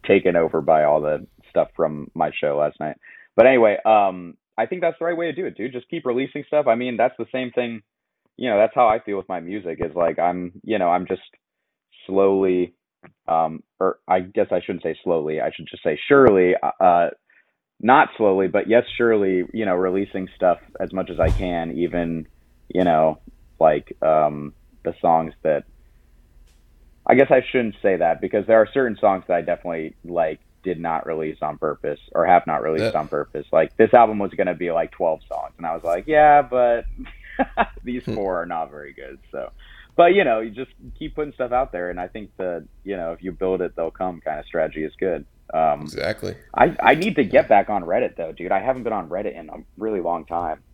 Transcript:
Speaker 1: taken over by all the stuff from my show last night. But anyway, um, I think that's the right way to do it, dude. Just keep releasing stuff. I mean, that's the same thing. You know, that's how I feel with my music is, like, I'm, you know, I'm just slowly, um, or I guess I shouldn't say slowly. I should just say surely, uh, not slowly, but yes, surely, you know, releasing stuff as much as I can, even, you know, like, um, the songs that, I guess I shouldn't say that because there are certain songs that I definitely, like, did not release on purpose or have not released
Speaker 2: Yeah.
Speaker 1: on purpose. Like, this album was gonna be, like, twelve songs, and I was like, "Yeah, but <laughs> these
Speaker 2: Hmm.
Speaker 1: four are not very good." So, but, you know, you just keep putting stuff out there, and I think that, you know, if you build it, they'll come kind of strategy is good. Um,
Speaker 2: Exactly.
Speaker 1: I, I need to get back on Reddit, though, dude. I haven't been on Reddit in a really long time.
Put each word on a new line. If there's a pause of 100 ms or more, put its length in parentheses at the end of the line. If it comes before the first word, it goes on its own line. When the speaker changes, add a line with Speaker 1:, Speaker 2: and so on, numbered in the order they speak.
Speaker 1:
taken
over
by
all
the (240)
stuff
from
my
show
last
night. (400)
But
anyway,
um, (200)
I
think
that's
the
right
way
to
do
it,
dude.
Just
keep
releasing
stuff.
I
mean,
that's
the
same
thing. (560)
You
know,
that's
how
I
feel
with
my
music
is,
like,
I'm, (100)
you
know,
I'm
just (840)
slowly, (540)
um, (180)
or
I
guess
I
shouldn't
say
slowly.
I
should
just
say
surely, (240)
uh, (720)
not
slowly,
but
yes, (120)
surely, (100)
you
know,
releasing
stuff (200)
as
much
as
I
can,
even, (460)
you
know, (400)
like,
um, (300)
the
songs (100)
that, (1400)
I
guess
I (100)
shouldn't
say
that
because
there
are
certain
songs
that
I
definitely, (100)
like, (240)
did
not
release
on
purpose (140)
or
have
not
released
Speaker 2:
Yeah.
Speaker 1:
on
purpose.
Like,
this
album
was
gonna
be,
like,
twelve
songs,
and
I
was
like,
"Yeah,
but (540)
<laughs>
these
Speaker 2:
Hmm.
Speaker 1:
four
are
not
very
good." (140)
So, (460)
but,
you
know,
you
just (300)
keep
putting
stuff
out
there,
and
I
think
that, (160)
you
know,
if
you
build
it,
they'll
come
kind
of
strategy
is
good. (260)
Um,
Speaker 2:
Exactly. (180)
Speaker 1:
I,
I
need
to
get
back
on
Reddit,
though,
dude.
I
haven't
been
on
Reddit
in
a (140)
really
long
time. (140)